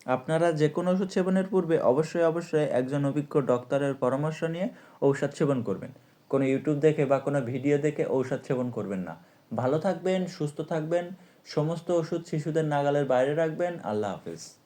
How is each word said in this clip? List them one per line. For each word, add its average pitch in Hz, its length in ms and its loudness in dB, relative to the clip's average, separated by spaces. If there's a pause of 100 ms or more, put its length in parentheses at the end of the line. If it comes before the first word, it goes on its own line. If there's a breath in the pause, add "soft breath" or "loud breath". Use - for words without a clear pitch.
আপনারা 160 460 0
যে 151 160 2
কোনো 175 220 0
ওষুধ 185 180 0
সেবনের 185 380 0
পূর্বে 170 320 2
অবশ্যই, 156 440 2
অবশ্যই 165 420 2
একজন 135 400 0
অভিজ্ঞ 143 360 0
ডক্টরের 135 540 0
পরামর্শ 139 500 -2
নিয়ে 170 240 -2 (340 loud breath)
ঔষধ 139 280 2
সেবন 139 320 0
করবেন। 98 280 -6 (380 soft breath)
কোনো 139 160 2
YouTube 135 340 0
দেখে 151 260 4
বা 135 140 2
কোনো 143 220 0
ভিডিও 135 380 0
দেখে 147 280 0
ঔষধ 131 400 0
সেবন 123 240 -2
করবেন 101 280 -6
না। 82 180 -8 (380 soft breath)
ভালো 127 240 2
থাকবেন, 185 480 0
সুস্থ 151 340 -6
থাকবেন, 160 440 -2 (400 loud breath)
সমস্ত 160 460 -4
ওষুধ 170 340 0
শিশুদের 156 400 -2
নাগালের 143 400 2
বাইরে 127 300 2
রাখবেন। 165 500 -2
আল্লাহ 104 260 -2
হাফেজ। 82 320 -10 (240)